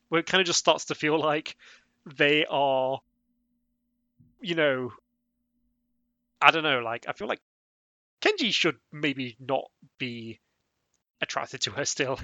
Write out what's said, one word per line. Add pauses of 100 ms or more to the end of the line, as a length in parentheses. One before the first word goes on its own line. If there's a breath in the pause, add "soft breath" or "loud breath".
where
it
kinda
just
starts
to
feel
like (500 loud breath)
they
are, (1400)
you
know, (1500)
I
don't
know,
like,
I
feel
like (800)
Kenji
should (160)
maybe
not (320)
be (840)
attracted
to
her
still